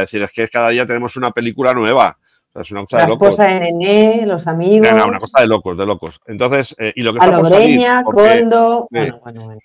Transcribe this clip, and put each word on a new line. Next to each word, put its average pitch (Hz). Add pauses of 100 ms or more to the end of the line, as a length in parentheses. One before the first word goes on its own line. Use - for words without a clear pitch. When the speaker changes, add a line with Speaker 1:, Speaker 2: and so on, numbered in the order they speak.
Speaker 1:
es 95
decir, 104
es 101
que 113
cada 120
día 120
tenemos 120
una 127
película 120
nueva. 113 (300)
O -
sea, 101
es -
una 101
cosa 101
Speaker 2:
La 113
Speaker 1:
de -
locos. 131
Speaker 2:
esposa 208
de 185
Nené, 208
los 170
amigos. 196
Speaker 1:
No, 220
no, 214
una 95
cosa 127
de 117
locos, 95
de 98
locos. 85
Entonces, 123
eh, 107
y 127
lo 113
que -
está -
por 165
Speaker 2:
Alobreña, 240
Speaker 1:
salir, 247
porque 220
Speaker 2:
Kondo. 233
Speaker 1:
Sí. 233
Speaker 2:
Bueno, -
bueno, 113
bueno. 110